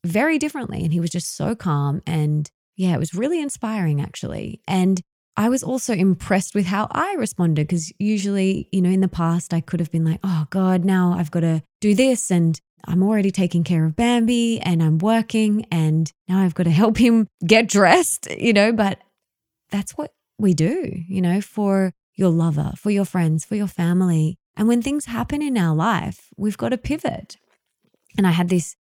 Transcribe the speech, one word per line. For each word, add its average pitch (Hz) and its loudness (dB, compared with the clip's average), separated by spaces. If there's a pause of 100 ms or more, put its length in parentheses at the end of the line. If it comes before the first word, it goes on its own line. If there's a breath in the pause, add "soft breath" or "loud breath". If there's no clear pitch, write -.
very 247 2
differently. 285 -6
And 160 0
he 175 0
was 170 -2
just - -8
so 214 -4
calm. 143 -2
And 151 -2 (280)
yeah, 185 0
it 147 -2
was 160 -6
really 302 -2
inspiring, 214 -4
actually. - -10
And 185 0 (340)
I 214 0
was 254 0
also 254 -4
impressed 190 0
with 202 0
how 202 -2
I 381 -2
responded, 165 0
'cause 165 -4
usually, 202 0
you 190 0
know, 180 2
in 190 2
the 190 2
past, 170 -2
I 165 0
could - -6
have 165 -4
been 160 0
like, 160 0
"Oh 165 0
God, 185 0
now 185 2
I've 170 -4
gotta 165 0 (180)
do 208 2
this 254 2
and 170 2 (260)
I'm 175 0
already 202 2
taking 175 0
care 165 2
of 156 -2
Bambi 233 2
and 165 0
I'm 160 2
working 220 0
and 160 0 (180)
now 190 2
I've 175 0
gotta 160 0
help 202 4
him 226 4 (200)
get 220 6
dressed," 202 4 (100)
you 233 2
know, 202 4
but 208 0 (720)
that's 202 -6
what 294 -10 (240)
we 202 2
do, 180 -2
you 190 -4
know, 180 0
for 196 -2 (220)
your 185 2
lover, 165 0
for - -4
your 202 2
friends, 160 0
for - -6
your 208 -2
family. 175 0 (180)
And 214 0
when 240 2
things 285 -4
happen 233 -6
in 277 -2
our 170 2
life, 185 -2
we've 202 -4
gotta 233 -2
pivot. - -6 (800)
And 196 4
I 175 4
had 175 2
this 180 0